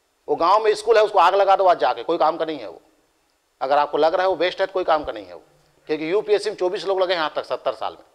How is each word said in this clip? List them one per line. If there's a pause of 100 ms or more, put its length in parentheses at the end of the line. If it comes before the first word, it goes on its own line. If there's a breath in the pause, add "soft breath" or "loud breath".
(280)
वो
गांव
में
स्कूल
है,
उसको
आग
लगा
दो
आज
जाके,
कोई
काम
का
नहीं
है
वो। (800)
अगर
आपको
लग
रहा
है
वो
best
है
तो
कोई
काम
का
नहीं
है
वो, (480)
क्योंकि
यूपीएससी
में
चौबीस
लोग
लगे
हैं
आज
तक
सत्तर
साल
में। (120)